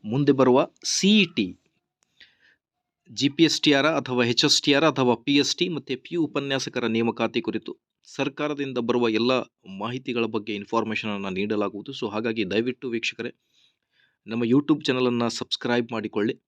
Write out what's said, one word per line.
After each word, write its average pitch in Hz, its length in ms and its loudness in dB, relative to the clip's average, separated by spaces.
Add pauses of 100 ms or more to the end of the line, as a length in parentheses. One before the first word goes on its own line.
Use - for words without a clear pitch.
ಮುಂದೆ 139 260 2
ಬರುವ 131 360 6 (180)
ಸಿ 208 360 4
ಇ 180 40 4
ಟಿ, 92 340 -4 (1500)
ಜಿ 131 160 0
ಪಿ 151 140 4
ಎಸ್ - 180 2
ಟಿ 147 120 4
ಆರ್ 139 120 4
ಅಥವಾ 127 380 0
ಎಚ್ 120 220 2
ಎಸ್ 143 160 4
ಟಿ 139 120 2
ಆರ್ 147 120 4
ಅಥವಾ 127 300 4
ಪಿ 143 200 -2
ಎಸ್ 143 200 2
ಟಿ 180 140 -2
ಮತ್ತೆ 135 260 -6
ಪಿ - 160 -18
ಯು 170 120 0
ಉಪನ್ಯಾಸಕರ 135 640 -4
ನೇಮಕಾತಿ 113 560 0
ಕುರಿತು - 360 -8 (380)
ಸರ್ಕಾರದಿಂದ 139 600 -4
ಬರುವ 120 320 0
ಎಲ್ಲ 113 220 0 (480)
ಮಾಹಿತಿಗಳ 120 460 -4
ಬಗ್ಗೆ 110 300 -6
ಇನ್ಫಾರ್ಮೇಷನ್ 110 560 -4
ಅನ್ನ 98 180 -6
ನೀಡಲಾಗುವುದು. 101 640 -4
So 113 220 -8
ಹಾಗಾಗಿ 110 380 -4
ದಯವಿಟ್ಟು 123 380 -2
ವೀಕ್ಷಕರೇ, 117 460 -6 (920)
ನಮ್ಮ 113 160 -4
YouTube 143 420 2
ಚಾನೆಲ್ 127 220 2
ಅನ್ನ 120 200 0
ಸಬ್ಸ್ಕ್ರೈಬ್ 120 640 -4
ಮಾಡಿಕೊಳ್ಳಿ. 107 560 -4